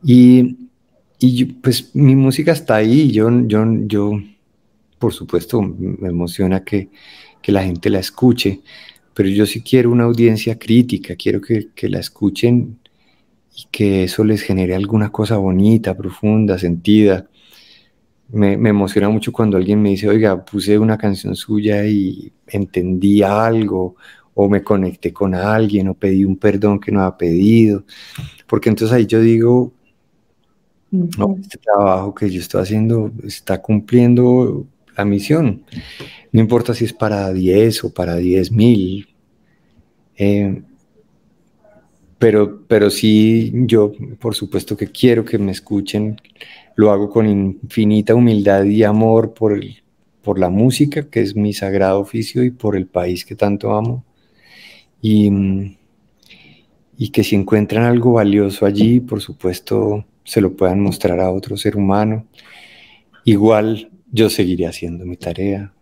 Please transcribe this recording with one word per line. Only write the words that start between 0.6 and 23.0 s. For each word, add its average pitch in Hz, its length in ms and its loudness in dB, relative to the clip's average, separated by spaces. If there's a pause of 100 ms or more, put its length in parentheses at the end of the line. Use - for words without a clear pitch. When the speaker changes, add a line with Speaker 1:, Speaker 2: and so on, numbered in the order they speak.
Speaker 1:
y 127 160 2
yo, 123 100 0 (160)
pues, - 340 -2
mi 135 200 6
música 135 360 2
está 127 260 0
ahí, 120 340 2
yo, 110 180 2 (160)
yo, 107 180 0 (220)
yo, 104 260 -2 (880)
por 113 160 -2
supuesto, 87 480 -4
me 92 480 -6
emociona 90 540 -4
que, 101 260 -6 (540)
que - 80 -2
la 98 100 2
gente 92 300 -4
la 98 80 0
escuche, 110 600 -2 (520)
pero 98 160 0
yo 101 160 2
sí 113 160 -8
quiero 120 300 2
una 120 140 2
audiencia 117 520 0
crítica, 117 580 0
quiero 101 260 -4
que, - 340 -4
que 107 140 -8
la 95 100 -4
escuchen 113 800 -2 (760)
y - 140 -20
que 98 360 0
eso 107 180 -4
les 107 180 0
genere 92 320 -2
alguna 104 380 -2
cosa 107 260 -2
bonita, 95 580 2
profunda, 104 640 -2
sentida. 92 680 2 (1000)
Me, 101 260 0
me 110 140 2
emociona 101 400 0
mucho 110 240 -4
cuando 107 240 0
alguien 101 240 0
me 104 80 2
dice, 98 180 -2
"Oiga, 104 380 0
puse 104 340 0
una 110 180 0
canción 101 380 -4
suya 104 500 -2
y 101 460 -4 (160)
entendí 95 760 0